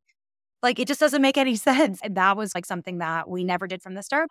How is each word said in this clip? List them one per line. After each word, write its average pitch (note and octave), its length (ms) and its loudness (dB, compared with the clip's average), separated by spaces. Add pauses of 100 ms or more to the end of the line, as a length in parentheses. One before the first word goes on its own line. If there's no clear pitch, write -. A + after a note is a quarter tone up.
(640)
Like, B3 160 2
it C4 100 -2
just C#4+ 120 0
doesn't C#4+ 220 4
make C4+ 160 4
any C4 180 2
<laughs> - 140 0
sense. B3+ 320 2
And G3+ 140 -6
that F#3+ 200 4
was, G#3+ 180 -6
like, F3+ 120 -8
something F3+ 320 -8
that E3 320 -4
we F3+ 140 -4
never F3+ 220 -2
did F3+ 160 -8
from F#3 120 -14
the G3 80 -12
start. D4+ 280 -2